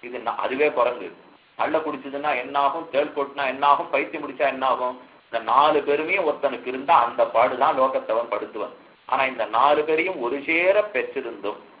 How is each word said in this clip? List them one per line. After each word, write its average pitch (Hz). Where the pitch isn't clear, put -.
இது 120
ந-, 110
அதுவே 131
குரங்கு 120
கள்ள 151
குடிச்சதுன்னா 143
என்னாகும், 143
தேள் 143
கொட்டினா 139
என்னாகும், 143
பைத்தியம் 147
முடிச்சா 139
என்னாகும்? 127
இந்த 113
நாலு 143
பெருமையும் 156
ஒருத்தனுக்கு 131
இருந்தா, 127
அந்த 120
பாடுதான் 131
லோகத்தவன் 131
படுத்துவன். 104
ஆனா, 135
இந்த 120
நாலு 135
பேரையும் 165
ஒரு 131
சேர 180
பெற்றிருந்தும் 117